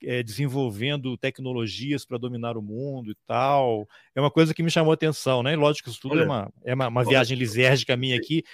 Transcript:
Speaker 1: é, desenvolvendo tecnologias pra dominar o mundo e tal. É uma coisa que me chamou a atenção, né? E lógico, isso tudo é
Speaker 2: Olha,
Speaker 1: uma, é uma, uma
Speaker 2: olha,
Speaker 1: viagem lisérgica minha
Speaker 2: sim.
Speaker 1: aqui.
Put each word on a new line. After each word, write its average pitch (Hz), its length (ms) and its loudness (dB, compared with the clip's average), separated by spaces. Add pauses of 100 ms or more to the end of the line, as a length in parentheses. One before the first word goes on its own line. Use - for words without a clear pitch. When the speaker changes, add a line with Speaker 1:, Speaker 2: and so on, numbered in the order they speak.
Speaker 1:
é, 123 180 -2
desenvolvendo 127 960 -4
tecnologias 127 880 -6
pra 127 120 -8
dominar 117 400 -6
o 110 40 -8
mundo 120 480 -10
e 107 60 -10 (100)
tal. 120 640 0 (260)
É 135 60 -2
uma 143 100 4
coisa 160 240 4
que - 80 -4
me 165 80 2
chamou 160 220 4
a 160 40 4
atenção, 139 460 0
né? 135 120 0
E - 20 0
lógico, 147 340 2
isso 110 120 -14
tudo 139 140 -4
é - 20 4
Speaker 2:
Olha, 165 80 4
Speaker 1:
uma, 123 360 -2
é 123 120 -4
uma, 131 160 0
uma 117 100 0
Speaker 2:
olha, 120 100 2
Speaker 1:
viagem 131 280 4
lisérgica 127 580 2
minha 127 220 0
Speaker 2:
sim. 113 40 0
Speaker 1:
aqui. 160 220 -2 (100)